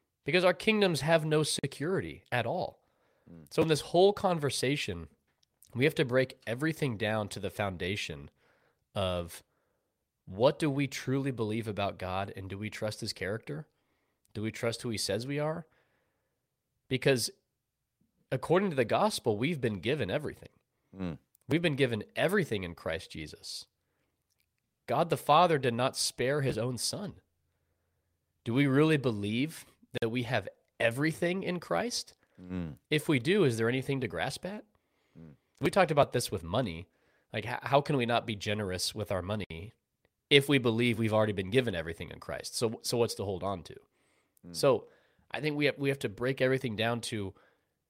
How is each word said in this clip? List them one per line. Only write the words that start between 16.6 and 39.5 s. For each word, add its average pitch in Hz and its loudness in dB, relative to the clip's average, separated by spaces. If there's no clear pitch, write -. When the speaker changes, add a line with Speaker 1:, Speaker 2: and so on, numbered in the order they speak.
Speaker 1:
Because 131 2
according 180 2
to 147 -4
the 127 4
gospel, 113 2
we've 139 -2
been 110 0
given 113 -2
everything. 131 -6
Speaker 2:
Mm. 90 -6
Speaker 1:
We've 156 2
been 160 2
given 117 2
everything 139 0
in 85 -8
Christ - -6
Jesus. - -12
God 156 2
the 156 4
Father 160 6
did 127 0
not 123 0
spare 139 0
his 123 0
own 123 -2
son. - -6
Do 117 -2
we 143 4
really 147 6
believe 120 -2
that 117 0
we 123 -2
have 110 -2
everything 156 0
in 175 -4
Christ? 180 -4
Speaker 2:
Mm. 90 -6
Speaker 1:
If 151 0
we 156 2
do, 170 4
is 120 2
there 113 2
anything 131 0
to 120 -2
grasp 87 -4
at? 202 -10
Speaker 2:
Mm. 160 -20
Speaker 1:
We 175 0
talked 175 4
about 143 4
this - -2
with 92 -4
money. 92 -2
Like, 110 -6
h-, 123 -6
how 135 4
can 147 0
we 120 0
not 117 0
be 113 -4
generous 101 -4
with 107 -6
our 92 -2
money 98 -6